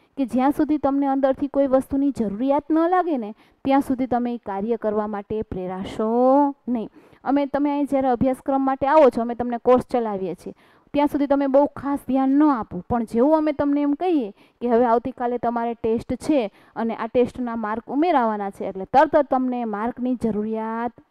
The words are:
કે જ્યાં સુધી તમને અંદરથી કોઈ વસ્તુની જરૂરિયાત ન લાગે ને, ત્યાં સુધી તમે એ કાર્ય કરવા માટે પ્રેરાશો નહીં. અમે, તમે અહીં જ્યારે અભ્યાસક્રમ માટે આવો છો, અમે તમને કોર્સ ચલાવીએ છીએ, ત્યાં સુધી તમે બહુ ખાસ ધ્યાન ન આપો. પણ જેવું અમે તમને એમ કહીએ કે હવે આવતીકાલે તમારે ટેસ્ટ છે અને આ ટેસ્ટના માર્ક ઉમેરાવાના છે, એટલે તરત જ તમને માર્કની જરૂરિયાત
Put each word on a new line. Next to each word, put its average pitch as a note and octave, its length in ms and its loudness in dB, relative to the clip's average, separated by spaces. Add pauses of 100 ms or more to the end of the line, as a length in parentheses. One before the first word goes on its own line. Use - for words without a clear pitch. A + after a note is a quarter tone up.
(160)
કે C#4 80 -2
જ્યાં B3+ 260 0
સુધી D4+ 280 0
તમને C#4 280 0
અંદરથી C4+ 420 0
કોઈ C#4 180 0
વસ્તુની C4+ 440 0
જરૂરિયાત A#3+ 600 -2
ન D#4+ 180 2
લાગે F4 280 0
ને, G#3+ 180 -8 (300)
ત્યાં C4+ 160 4
સુધી C4 260 -2
તમે A#3+ 280 -2
એ - 20 -6
કાર્ય G#3 400 -4
કરવા G#3+ 300 -2
માટે G#3+ 360 -6
પ્રેરાશો F#3 680 -6 (580)
નહીં. A#3 220 -6 (340)
અમે, C#4+ 220 0
તમે C#4+ 240 0
અહીં C#4+ 140 -2
જ્યારે C4+ 240 0
અભ્યાસક્રમ C4 520 0
માટે C4+ 260 -2
આવો C#4+ 240 6
છો, A#3 120 0
અમે A#3+ 120 -6
તમને A#3+ 240 -6
કોર્સ B3 320 4
ચલાવીએ G3+ 440 -2
છીએ, - 200 -14 (400)
ત્યાં C#4+ 120 4
સુધી C#4+ 200 -2
તમે C#4 200 2
બહુ C#4 200 4
ખાસ C#4 320 -6 (100)
ધ્યાન C4 200 2
ન C#4+ 160 4
આપો. A3 460 0
પણ A#3 140 -2
જેવું C4+ 320 2
અમે D#4 160 0
તમને C#4+ 300 0
એમ C#4+ 100 0
કહીએ C#4+ 380 -2
કે - 380 -10
હવે A#3+ 160 4
આવતીકાલે A#3+ 540 -2
તમારે A#3 360 -4
ટેસ્ટ A3+ 400 -4
છે B3 380 -2 (240)
અને A3+ 200 -4
આ A#3+ 100 -8
ટેસ્ટના B3 500 -2
માર્ક A3 340 -6
ઉમેરાવાના A#3+ 600 0
છે, G3+ 140 -10
એટલે F#3+ 200 -8
તરત D4 320 4
જ C#4+ 140 4
તમને B3+ 340 -2
માર્કની A#3+ 500 -4
જરૂરિયાત A3 800 -4 (180)